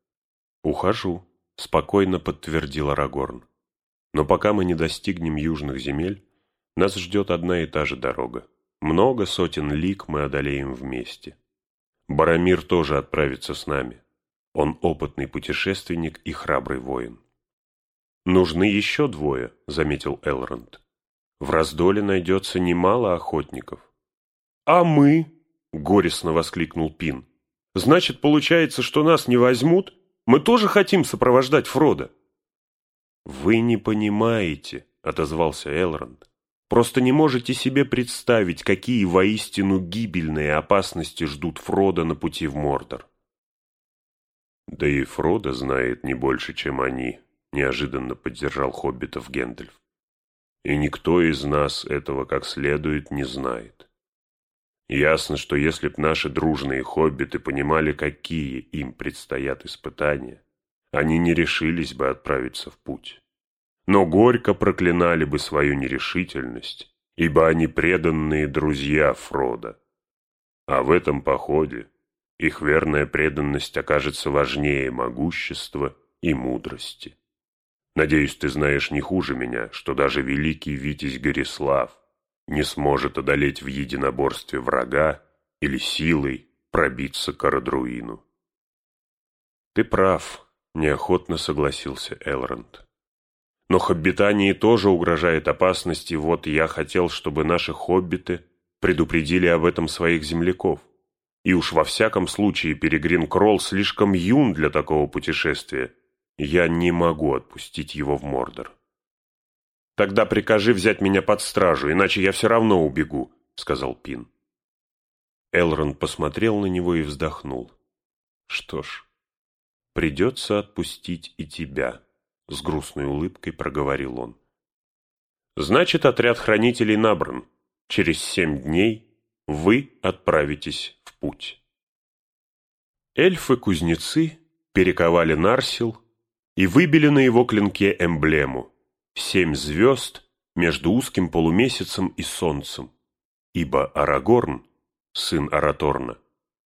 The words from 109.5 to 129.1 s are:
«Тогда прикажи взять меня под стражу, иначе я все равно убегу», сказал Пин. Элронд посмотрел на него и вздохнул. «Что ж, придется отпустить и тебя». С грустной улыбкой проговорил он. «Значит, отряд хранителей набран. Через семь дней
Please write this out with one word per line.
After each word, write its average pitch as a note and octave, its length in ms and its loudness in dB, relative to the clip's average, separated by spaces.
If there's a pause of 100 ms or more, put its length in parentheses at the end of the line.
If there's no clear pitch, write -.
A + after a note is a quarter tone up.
«Тогда G2+ 300 2
прикажи G#2+ 480 2
взять G2+ 260 2
меня F#2+ 220 2
под G#2 200 0
стражу, D#2 500 0
иначе F#2+ 300 2
я F#2+ 120 2
все A2+ 160 0
равно A2 360 4
убегу», C#2 460 -4 (240)
сказал C2 400 -6
Пин. A#1+ 320 -14 (1300)
Элронд D#2 460 0
посмотрел G2+ 600 -2
на G2+ 60 0
него F2+ 300 0
и D#2+ 80 0
вздохнул. D2 680 -8 (760)
«Что - 340 -8
ж, - 240 -16 (880)
придется E2+ 640 -2
отпустить - 800 -10
и D#2 80 -12
тебя». C2+ 560 -8 (500)
С C#2+ 100 -10
грустной D2 440 -6
улыбкой D2+ 480 -6
проговорил C2+ 680 -4
он. A#1+ 180 -12 (1200)
«Значит, B2+ 500 2
отряд A#2+ 320 4
хранителей A2 600 2
набран. F#2+ 480 0 (420)
Через D#2+ 340 0
семь D#2 400 -2
дней F#2 460 0 (400)